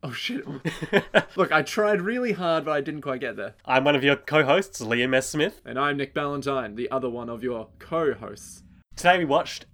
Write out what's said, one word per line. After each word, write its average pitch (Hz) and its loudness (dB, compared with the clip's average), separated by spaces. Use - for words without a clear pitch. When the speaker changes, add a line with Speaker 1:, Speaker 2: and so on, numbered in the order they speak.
Speaker 1:
Oh, 131 -10
shit. - -6
Speaker 2:
<laughs> - 0
Speaker 1:
Look, 180 2
I 156 4
tried 208 0
really 233 -2
hard, 165 0
but 151 -4
I 147 0
didn't 147 -6
quite 131 -4
get 120 -6
there. 104 -10
Speaker 2:
I'm 131 4
one 147 6
of 127 0
your 139 6
co-hosts, 156 2
Liam 120 0
S. 131 2
Smith. 156 -2
Speaker 1:
And 123 -8
I'm 143 0
Nick 135 -6
Ballantyne, 139 -4
the 120 -6
other 127 -2
one 117 -8
of 117 -10
your 120 -6
co-hosts. 127 -6
Speaker 2:
Today 180 6
we 170 2
watched 147 0